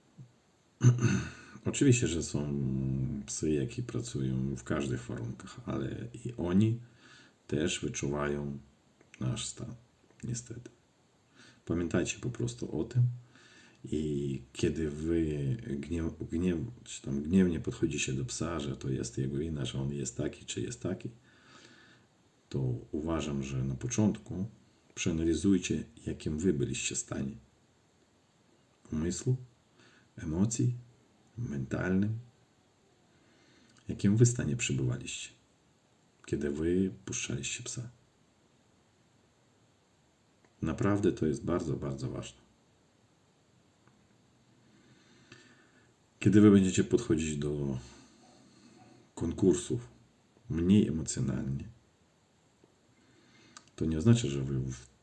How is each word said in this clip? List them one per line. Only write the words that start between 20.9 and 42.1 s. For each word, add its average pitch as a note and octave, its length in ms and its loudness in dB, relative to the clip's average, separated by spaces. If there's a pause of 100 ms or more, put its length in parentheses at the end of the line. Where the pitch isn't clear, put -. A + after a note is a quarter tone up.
to C2 220 0 (160)
uważam, D2+ 520 -2
że C2+ 220 -4
na C2+ 100 -2
początku G#2 720 -2 (480)
przeanalizujcie, E2 920 2 (220)
jakim D#2 320 -4
wy F2+ 140 4
byliście C2 440 -2
stanie C#2+ 400 -6 (1600)
umysłu, F#2 440 0 (800)
emocji, A2 580 0 (640)
mentalnym, F#2+ 800 0 (1700)
jakim G2+ 280 4
wy A#2+ 100 8
stanie D2+ 300 2
przebywaliście, C2 760 -2 (960)
kiedy C#2+ 240 -2
wy F2 400 2 (140)
puszczaliście - 580 -6
psa. - 280 -10 (2750)
Naprawdę G2 500 2
to - 140 -2
jest C#2+ 180 -2
bardzo, D#2+ 320 -2
bardzo C2+ 340 -6
ważne. - 320 -12 (3750)